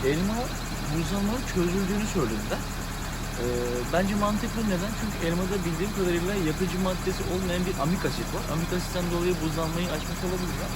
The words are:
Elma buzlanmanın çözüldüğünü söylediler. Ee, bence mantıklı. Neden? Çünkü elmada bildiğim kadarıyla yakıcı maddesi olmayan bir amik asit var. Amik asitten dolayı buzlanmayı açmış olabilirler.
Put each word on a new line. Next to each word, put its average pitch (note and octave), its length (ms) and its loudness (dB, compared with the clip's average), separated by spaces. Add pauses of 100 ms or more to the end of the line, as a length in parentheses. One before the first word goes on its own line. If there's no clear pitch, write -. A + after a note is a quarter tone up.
(100)
Elma G3 280 2 (540)
buzlanmanın G3+ 600 0
çözüldüğünü F#3+ 540 2 (100)
söylediler. A2+ 460 0 (760)
Ee, A#2+ 40 0 (500)
bence G3 200 2 (100)
mantıklı. G#3 360 0 (120)
Neden? F#3+ 280 0
Çünkü A3 160 -2 (100)
elmada F#3 300 0 (100)
bildiğim E3+ 320 0
kadarıyla F3 360 2 (160)
yakıcı E3+ 260 0 (120)
maddesi F#3 340 0 (100)
olmayan F3+ 360 0
bir F#3 60 0 (100)
amik F3 240 2
asit - 260 -2
var. A2+ 180 -2
Amik D#3+ 240 0
asitten F3+ 380 0
dolayı F3 280 2
buzlanmayı D#3+ 540 0
açmış - 320 -4
olabilirler. F3+ 480 -2